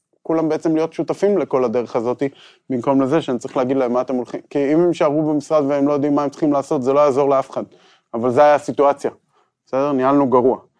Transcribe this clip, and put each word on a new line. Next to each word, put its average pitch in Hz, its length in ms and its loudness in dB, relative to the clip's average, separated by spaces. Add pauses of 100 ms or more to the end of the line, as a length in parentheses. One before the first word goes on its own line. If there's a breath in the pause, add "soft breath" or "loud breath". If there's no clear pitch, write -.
(240)
כולם 160 260 -2
בעצם 156 260 -2
להיות 160 180 -2
שותפים 190 440 -2
לכל 135 280 0
הדרך 117 300 -2
הזאת, 120 280 -2 (460 loud breath)
במקום 135 320 0
לזה 135 200 0
שאני 123 180 -4
צריך - 180 -8
להגיד 135 200 -2
להם 123 160 0
מה 123 80 0
אתם 131 140 -6
הולכים, 123 240 -8 (100)
כי 143 240 -2
אם 160 60 2
הם 175 80 2
יישארו 160 360 0
במשרד 151 440 0
והם 143 200 0
לא 147 60 0
יודעים 143 220 0
מה 143 80 0
הם 143 60 -2
צריכים 147 240 -2
לעשות, 139 300 -2
זה 135 100 0
לא 143 60 4
יעזור 143 300 2
לאף 139 220 0
אחד. 117 120 -8 (500 soft breath)
אבל 117 160 -2
זה 127 140 4
היה 147 120 6
הסיטואציה, 139 560 0 (540)
בסדר? 139 260 -2
ניהלנו 135 380 2
גרוע. 123 280 2 (220)